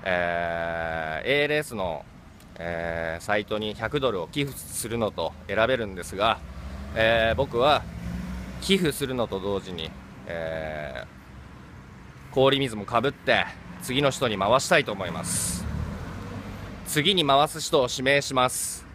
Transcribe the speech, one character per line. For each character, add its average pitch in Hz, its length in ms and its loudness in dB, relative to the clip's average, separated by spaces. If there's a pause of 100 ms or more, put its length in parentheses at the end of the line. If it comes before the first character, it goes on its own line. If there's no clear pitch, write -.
え 85 1200 0
ー、 113 60 -2
エ 143 120 4
ー - 20 4
エ 147 60 0
ル 151 80 2
エ 151 40 0
ス 139 140 -8
の、 87 280 -2 (540)
え 82 640 -4
ー、 - 20 -16
サ 104 140 2
イ 104 80 0
ト 107 140 -2
に 107 160 -4
百 113 240 -2
ド 131 120 2
ル 92 120 -2
を 80 60 -8
寄 143 140 -2
付 135 140 -6
す - 320 -8
る 113 80 -2
の 107 140 2
と 82 220 -4 (140)
選 107 200 4
べ 127 100 2
る 113 80 -2
ん 98 80 -8
で 90 100 -8
す - 120 -10
が、 104 240 2 (560)
え 113 380 4
ー、 - 20 0
僕 131 220 0
は 131 240 6 (800)
寄 190 160 4
付 170 140 2
す 139 160 -4
る 131 80 -2
の 120 100 2
と 95 140 -2
同 98 200 0
時 90 140 -10
に、 80 160 -6 (380)
え 78 760 -6 (1300)
ー、 - 40 -14
氷 135 240 6
水 127 160 0
も 104 100 -6
か 117 160 2
ぶ 127 60 2
っ 139 40 2
て 110 360 2 (340)
次 131 220 0
の 139 80 6
人 131 160 -2
に 104 100 0
回 104 240 6
し - 60 -4
た 175 100 6
い 143 60 4
と 123 80 -4
思 98 160 -4
い - 20 -4
ま 80 140 -4
す。 - 420 -2 (1200)
次 156 300 4
に 170 100 4
回 139 220 6
す 160 140 -6
人 151 200 4
を 123 80 2
指 131 140 -4
名 139 180 6
し 139 140 -4
ま 127 120 6
す。 - 480 -4